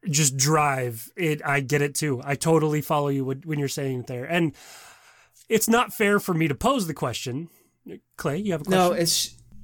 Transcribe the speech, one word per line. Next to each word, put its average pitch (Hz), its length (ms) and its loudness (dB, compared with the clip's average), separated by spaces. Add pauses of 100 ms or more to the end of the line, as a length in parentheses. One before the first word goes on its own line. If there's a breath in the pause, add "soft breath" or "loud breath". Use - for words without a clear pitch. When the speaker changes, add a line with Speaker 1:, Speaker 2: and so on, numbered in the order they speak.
(100)
Speaker 1:
just 139 260 2
drive, 135 800 0
it, 151 280 0
I 143 160 0
get 143 220 0
it 139 120 0
too. 139 300 -2
I 139 100 0
totally 156 460 2
follow 147 280 0
you 139 160 0
when, 135 200 -4
when 156 140 -4
you're 139 100 -2
saying 135 320 -4
it 117 60 -10
there. 127 180 -8
And 165 300 0 (920 loud breath)
it's 220 200 2
not 226 240 4
fair 208 260 2
for 196 160 -2
me 160 140 2
to 139 60 0
pose 233 320 0
the 156 80 -6
question. 131 540 -6 (680 soft breath)
Clay, 151 220 -2
you 202 140 -2
have 156 140 -4
a 185 40 -2
Speaker 2:
No, 185 180 6
Speaker 1:
question? 170 140 2
Speaker 2:
it's, - 320 0 (300)